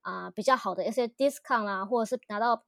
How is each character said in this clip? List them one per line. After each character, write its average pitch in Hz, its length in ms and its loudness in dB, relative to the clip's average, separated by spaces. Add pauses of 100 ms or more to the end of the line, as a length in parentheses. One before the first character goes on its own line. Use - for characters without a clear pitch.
啊， 185 280 -8
比 214 120 -8
较 262 140 6
好 196 180 -2
的 185 120 -2
一 220 60 0
些 240 160 0
discount 262 580 0
啊， 196 200 -2
或 226 160 0
者 220 140 -2
是 220 140 -10
拿 208 100 -4
到 233 280 2